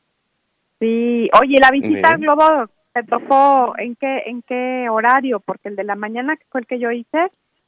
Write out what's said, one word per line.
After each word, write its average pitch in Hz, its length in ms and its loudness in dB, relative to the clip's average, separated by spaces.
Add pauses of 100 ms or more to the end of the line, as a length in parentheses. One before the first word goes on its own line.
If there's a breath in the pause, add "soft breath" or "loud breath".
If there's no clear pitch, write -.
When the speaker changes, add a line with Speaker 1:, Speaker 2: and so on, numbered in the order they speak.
(800)
Speaker 1:
Sí, 233 500 0 (100)
oye, 269 220 4
la 262 80 4
visita 277 220 0
Speaker 2:
Bien. 311 140 0
Speaker 1:
al 330 140 2
Globo, 302 500 2 (220)
¿te 240 120 -6
tocó 269 720 2
en 240 180 -8
qué, 269 300 -4
en 240 160 -12
qué 254 480 -6
horario? 240 500 2
Porque 190 300 -10
el 208 60 -12
de 190 80 -6
la 202 120 -6
mañana, 233 400 -6
que - 140 -14
fue 254 120 -6
el 226 60 -12
que 247 120 -6
yo 233 120 -4
hice, 302 380 -4 (380)